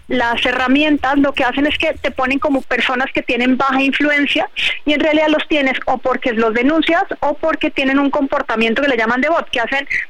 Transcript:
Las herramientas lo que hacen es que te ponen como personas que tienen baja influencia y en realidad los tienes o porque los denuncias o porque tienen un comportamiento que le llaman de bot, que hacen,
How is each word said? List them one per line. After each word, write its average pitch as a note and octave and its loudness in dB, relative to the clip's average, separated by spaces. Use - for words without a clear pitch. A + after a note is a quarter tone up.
Las A#3+ -2
herramientas C4+ 2
lo C#4 2
que - -2
hacen C4 0
es D4 -2
que D#4+ -2
te C#4 -4
ponen C4 -2
como C4+ 0
personas B3+ -2
que D4+ -2
tienen B3+ 2
baja C4+ 0
influencia C#4+ 0
y D4 2
en D4 2
realidad D#4 2
los D4+ 0
tienes C#4 0
o C4 0
porque B3+ -2
los A3 0
denuncias D#4+ 2
o C#4+ 0
porque D#4 -2
tienen C4+ 0
un C#4 2
comportamiento C4+ 0
que C#4+ 2
le B3+ 2
llaman A3+ 0
de C#4+ 0
bot, D#4 0
que - -2
hacen, C4 -2